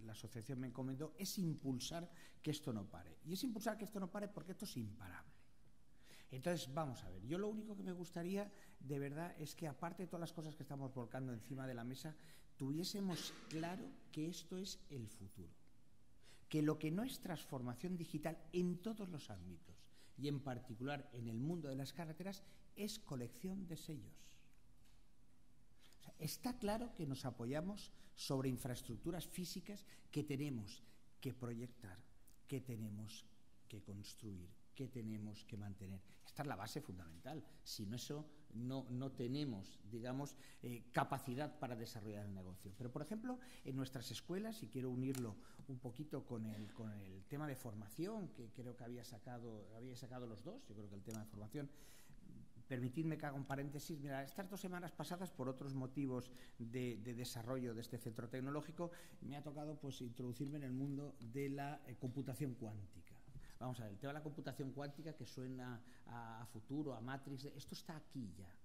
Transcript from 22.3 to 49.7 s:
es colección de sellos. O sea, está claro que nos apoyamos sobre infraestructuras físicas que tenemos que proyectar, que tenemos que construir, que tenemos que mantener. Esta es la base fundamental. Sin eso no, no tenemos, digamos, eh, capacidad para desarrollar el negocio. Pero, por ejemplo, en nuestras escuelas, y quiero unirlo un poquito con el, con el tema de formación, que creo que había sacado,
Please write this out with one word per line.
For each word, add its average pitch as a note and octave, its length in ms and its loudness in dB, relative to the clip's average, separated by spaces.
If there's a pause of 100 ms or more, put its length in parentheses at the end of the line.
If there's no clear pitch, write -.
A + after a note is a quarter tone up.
es G#3 220 0
colección F3 680 0
de E3 120 -2
sellos. C3+ 340 -4 (1900)
O - 60 -10
sea, - 120 -10
está A#3+ 400 2
claro A3 360 4
que D#3+ 120 2
nos C3+ 180 2
apoyamos C#3+ 640 2 (240)
sobre C3+ 360 6
infraestructuras B2+ 760 2
físicas F#3 600 -2 (240)
que D3 120 6
tenemos C3+ 600 2 (360)
que B2+ 140 2
proyectar, A#2 640 -2 (480)
que C3+ 140 2
tenemos G#2+ 640 0 (420)
que G2+ 160 -6
construir, G2 680 -4 (240)
que C3+ 120 0
tenemos G#2+ 600 -2
que A2 100 -4
mantener. G2 460 -2 (240)
Esta - 160 -2
es C#3+ 60 2
la A#2+ 80 2
base A2 260 0
fundamental. F2+ 600 -4 (200)
Sin G#2+ 320 0
eso D3 320 0 (260)
no, B2+ 380 2
no C3 220 2
tenemos, B2 680 2 (100)
digamos, B2+ 460 2 (260)
eh, A#2 300 0
capacidad C#3 680 6
para B2 160 2
desarrollar G#2+ 520 -2
el G2 80 0
negocio. F#2+ 420 -4
Pero, B2 160 0
por C#3 80 0
ejemplo, A3 380 0 (260)
en C3+ 100 2
nuestras C3 360 2
escuelas, G#3+ 520 0
y A2+ 60 -4
quiero B2+ 220 2
unirlo B2+ 460 4 (320)
un C3 100 -2
poquito C#3 480 -2
con A2+ 180 2
el, G#2+ 300 -2
con A2 180 -2
el F#2+ 320 -6
tema D3 220 0
de C#3 100 0
formación, D3+ 720 0
que A#2 220 -8
creo A#2+ 260 -4
que B2 80 -6
había A#2+ 200 -4
sacado, A2+ 720 -6